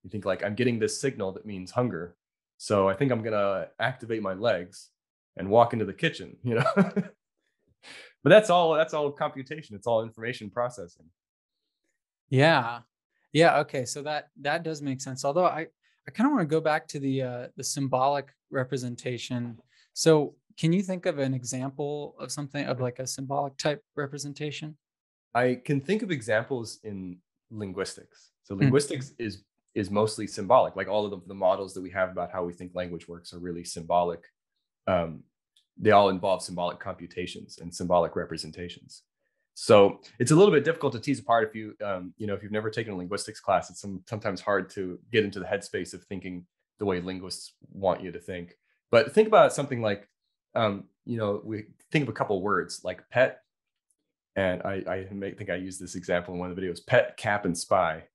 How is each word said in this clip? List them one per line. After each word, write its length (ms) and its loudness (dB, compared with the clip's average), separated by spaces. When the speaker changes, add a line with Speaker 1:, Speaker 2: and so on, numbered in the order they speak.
Speaker 1:
You 80 -18
think, 140 -8
like, 180 0
"I'm 120 -2
getting 240 2
this 200 0
signal 340 -2
that 120 -14
means 280 -10
hunger. 440 -2
So 320 4
I 60 2
think 180 2
I'm 100 0
gonna 560 0
activate 440 -4
my 120 -4
legs 560 -4
and 140 -6
walk 240 6
into 100 -2
the 100 -6
kitchen," 480 -4
you 140 -2
know? 80 2
<laughs> 280 2
But 60 6
that's 200 10
all, 240 4
that's 200 0
all 180 -2
computation. 640 -8
It's 100 -10
all 160 2
information 480 -10
processing. 560 -8
Speaker 2:
Yeah. 520 4
Yeah. 280 6
Okay. 240 -4
So 180 -8
that, 260 -6
that 220 -2
does 200 -8
make 180 -6
sense. 240 -10
Although 220 2
I, 220 -2
I 40 -14
kinda 200 2
wanna 160 2
go 140 2
back 280 0
to 100 -8
the, 240 -2
uh, 340 -8
the 80 -12
symbolic 720 0
representation. 1080 -6
So 420 4
can 140 2
you 100 2
think 240 -6
of 120 -2
an 160 0
example 840 -6
of 140 -10
something, 340 -6
of, 140 -2
like, 180 -4
a 80 -6
symbolic 500 -4
type 280 -2
representation? 840 -8
Speaker 1:
I 300 2
can 160 2
think 220 0
of 80 -6
examples 720 -2
in 360 -10
linguistics. 840 -10
So 120 -10
Speaker 2:
Hmm. 80 0
Speaker 1:
linguistics 560 2
is, 260 -8
is 160 -2
mostly 360 0
symbolic. 480 2
Like, 140 -4
all 160 0
of 80 -4
the, 160 -10
the 60 -14
models 400 2
that 80 -8
we 80 -10
have 200 0
about 220 -6
how 120 -4
we 80 -6
think 220 -14
language 320 -8
works 260 -18
are 60 -14
really 240 -8
symbolic. 600 0
Um, 340 -2
they 160 4
all 160 8
involve 340 0
symbolic 380 -6
computations 800 -10
and 140 -12
symbolic 440 2
representations. 880 -10
So 460 6
it's 140 2
a 40 8
little 160 10
bit 120 4
difficult 300 0
to 60 -8
tease 200 -2
apart 280 2
if 60 -14
you, 300 -12
um, 320 -6
you 100 -8
know, 80 -2
if 80 -8
you've 80 -12
never 200 -2
taken 240 -6
a 20 -6
linguistics 420 -6
class, 320 0
it's 100 -16
some-, 280 -10
sometimes 320 -6
hard 300 -2
to 280 -8
get 120 4
into 140 -6
the 80 -6
headspace 480 -6
of 100 -16
thinking 420 -12
the 40 -4
way 160 0
linguists 540 -10
want 320 0
you 80 -8
to 80 -14
think. 360 -12
But 220 6
think 160 6
about 240 8
something 300 -4
like, 260 -2
um, 300 0
you 140 -6
know, 260 0
we 220 -8
think 120 2
of 40 -4
a 40 -6
couple 280 0
words 420 0
like 280 -8
pet, 320 2
and 280 0
I, 260 -6
I 240 -6
may 200 -8
think 180 -12
I 60 -2
used 240 -10
this 140 -14
example 400 -4
in 60 -6
one 100 -6
of 60 -8
the 60 -6
videos, 220 -8
pet, 320 2
cap, 280 -4
and 120 0
spy. 480 0